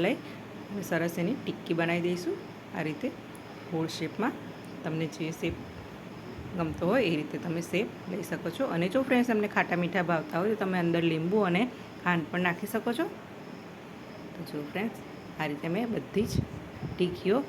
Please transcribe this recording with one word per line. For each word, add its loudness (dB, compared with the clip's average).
લઈ 4
અને -4
સરસ 2
એની 0
ટિક્કી -2
બનાવી 2
દઈશું. 0
આ 0
રીતે -2
ગોળ 0
શેપમાં 0
તમને 0
જે -2
શેપ 0
ગમતો 0
હોય 6
એ 4
રીતે -2
તમે 0
શેપ 2
લઈ -2
શકો -4
છો. 0
અને 4
જો 4
ફ્રેન્ડ્સ, 6
તમને 4
ખાટા 4
મીઠા 2
ભાવતા 2
હોય 4
તો 0
તમે 2
અંદર 4
લીંબુ 2
અને 6
ખાંડ 4
પણ 2
નાખી 0
શકો 0
છો. 2
તો -8
જો -4
ફ્રેન્ડ્સ, -2
આ 0
રીતે -4
મેં 2
બધી 0
જ -
ટિક્કીઓ 2